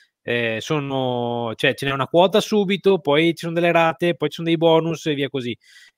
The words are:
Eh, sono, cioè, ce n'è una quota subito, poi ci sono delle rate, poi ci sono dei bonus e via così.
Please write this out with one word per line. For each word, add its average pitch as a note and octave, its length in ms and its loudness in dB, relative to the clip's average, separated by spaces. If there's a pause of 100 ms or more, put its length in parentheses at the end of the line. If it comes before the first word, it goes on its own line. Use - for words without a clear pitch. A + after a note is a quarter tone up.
(240)
Eh, A#2 360 -2
sono, B2 960 -4
cioè, C3 200 0
ce - 100 -8
n'è C#3 60 -2
una C3+ 160 -2
quota F#3 340 4
subito, G3 580 0
poi D3+ 300 2
ci E3 160 -4
sono E3+ 80 -6
delle E3+ 180 2
rate, E3 440 2
poi D3+ 140 -2
ci - 80 -14
sono E3 100 -8
dei E3 100 2
bonus D#3+ 480 2
e D#3 80 0
via C#3 160 -2
così. A#2+ 260 -6 (420)